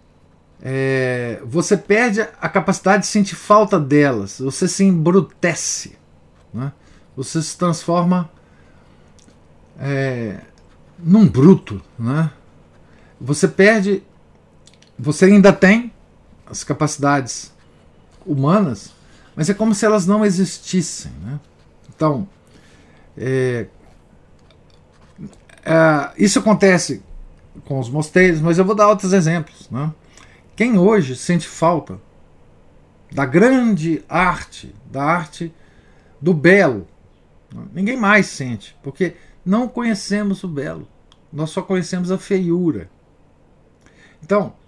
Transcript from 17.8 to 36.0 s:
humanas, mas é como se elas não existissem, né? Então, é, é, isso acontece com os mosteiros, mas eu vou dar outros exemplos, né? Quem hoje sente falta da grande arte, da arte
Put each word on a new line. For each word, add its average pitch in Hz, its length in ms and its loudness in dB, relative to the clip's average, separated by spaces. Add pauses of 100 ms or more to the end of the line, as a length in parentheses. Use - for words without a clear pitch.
humanas, 147 680 -2 (400)
mas 156 160 -4
é 196 40 0
como 220 200 0
se 214 100 -4
elas 214 220 2
não 214 180 2
existissem, 180 880 -4 (100)
né? 131 160 -10 (560)
Então, 156 320 -4 (880)
é, 123 500 -4 (2000)
é, 160 540 2
isso 202 220 2
acontece 196 640 2 (640)
com 135 120 -6
os 120 120 -6
mosteiros, 160 500 2
mas 165 180 2
eu 190 60 4
vou 208 100 0
dar 208 140 4
outros 196 240 2
exemplos, 170 580 0
né? 147 220 -6 (600)
Quem 226 240 2
hoje 180 360 2
sente 170 320 -4
falta 160 540 -2 (1120)
da 139 140 -4
grande 180 840 2
arte, - 680 -4 (120)
da 135 180 -8
arte 165 480 -4 (680)